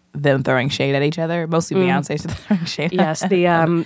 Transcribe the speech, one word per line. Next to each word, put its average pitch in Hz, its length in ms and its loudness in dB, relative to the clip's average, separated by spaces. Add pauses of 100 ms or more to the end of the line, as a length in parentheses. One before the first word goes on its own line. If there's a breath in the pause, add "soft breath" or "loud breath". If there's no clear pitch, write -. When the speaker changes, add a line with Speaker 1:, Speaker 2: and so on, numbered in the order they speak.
(140)
Speaker 1:
them 139 300 2
throwing 131 260 0
shade 139 260 0
at 139 80 0
each 151 160 0
other, 165 280 -2
mostly 165 300 0
Speaker 2:
Mm. 185 100 4
Speaker 1:
Beyonce 170 320 0 (120)
<laughs> - 160 -12
throwing 175 180 0
shade 160 280 -4
Speaker 2:
Yes, 165 300 0
Speaker 1:
at 185 60 0
Speaker 2:
the, 180 140 2
Speaker 1:
them. 170 200 4
Speaker 2:
um, 170 220 2